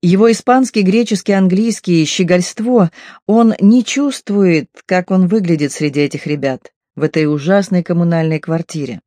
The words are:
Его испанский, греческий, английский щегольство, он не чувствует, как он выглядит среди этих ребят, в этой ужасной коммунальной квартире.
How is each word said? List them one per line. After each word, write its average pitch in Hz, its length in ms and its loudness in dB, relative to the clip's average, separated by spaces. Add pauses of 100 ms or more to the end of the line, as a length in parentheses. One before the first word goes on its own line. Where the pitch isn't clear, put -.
Его 190 280 4
испанский, 240 520 0
греческий, 208 500 0
английский 185 720 0
щегольство, 180 880 0 (340)
он 226 320 2
не 226 240 4
чувствует, 202 840 -2 (160)
как 185 260 -2
он 185 180 2
выглядит 170 440 0
среди 147 280 -4
этих 143 260 -4
ребят, 139 480 -6 (200)
в 135 80 -6
этой 156 220 0
ужасной 175 580 0
коммунальной 165 560 -2
квартире. 156 680 -8